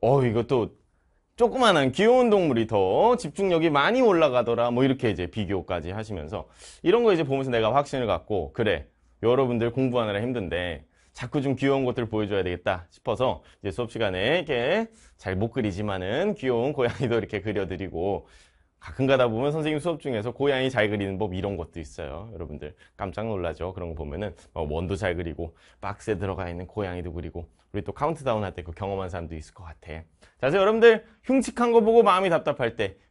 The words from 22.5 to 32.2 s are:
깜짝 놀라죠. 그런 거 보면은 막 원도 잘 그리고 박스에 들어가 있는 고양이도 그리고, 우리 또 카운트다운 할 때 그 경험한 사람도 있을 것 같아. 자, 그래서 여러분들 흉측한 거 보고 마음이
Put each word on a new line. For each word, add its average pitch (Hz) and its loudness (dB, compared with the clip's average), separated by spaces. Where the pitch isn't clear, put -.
깜짝 101 -8
놀라죠. 87 -6
그런 90 -10
거 80 -8
보면은 80 -8
막 78 -4
원도 87 -4
잘 87 -2
그리고 82 -8
박스에 101 -6
들어가 92 -6
있는 87 -10
고양이도 90 -8
그리고, 85 -12
우리 101 -6
또 101 -10
카운트다운 135 -2
할 92 -6
때 90 -12
그 82 -12
경험한 98 -6
사람도 85 -10
있을 78 -14
것 90 -20
같아. 80 -18
자, 80 -14
그래서 156 0
여러분들 220 6
흉측한 240 0
거 233 8
보고 226 6
마음이 190 4